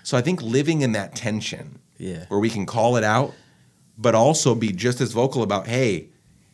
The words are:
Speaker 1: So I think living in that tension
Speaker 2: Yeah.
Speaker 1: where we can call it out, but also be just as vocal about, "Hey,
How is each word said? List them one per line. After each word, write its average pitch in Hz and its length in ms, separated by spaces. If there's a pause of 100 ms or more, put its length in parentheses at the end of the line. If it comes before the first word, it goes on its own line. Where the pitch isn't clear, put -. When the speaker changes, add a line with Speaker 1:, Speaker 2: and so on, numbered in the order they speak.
Speaker 1:
So - 120
I 123 60
think 175 180
living 143 420
in 120 100
that 101 240
tension - 640 (180)
Speaker 2:
Yeah. 90 300
Speaker 1:
where 101 120
we 113 100
can 104 140
call 117 320
it 110 80
out, 113 300 (640)
but 113 160
also 127 400
be 110 180
just 120 280
as 110 120
vocal 123 300
about, 98 240
"Hey, 113 420 (460)